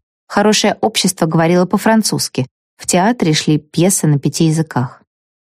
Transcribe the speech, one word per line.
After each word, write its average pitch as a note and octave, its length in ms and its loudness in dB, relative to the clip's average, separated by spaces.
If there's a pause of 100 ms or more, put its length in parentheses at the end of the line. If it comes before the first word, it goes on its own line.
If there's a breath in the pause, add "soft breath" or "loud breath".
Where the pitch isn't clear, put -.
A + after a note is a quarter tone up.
(260)
хорошее G#3 540 0
общество G3 460 -2
говорило E3 380 2
по-французски — G3+ 840 -2 (300)
в - 100 -20
театре F#3 460 0
шли D#3 260 0
пьесы E3 480 0
на D3 120 2
пяти D#3 280 -2
языках. D#3 560 -4 (420)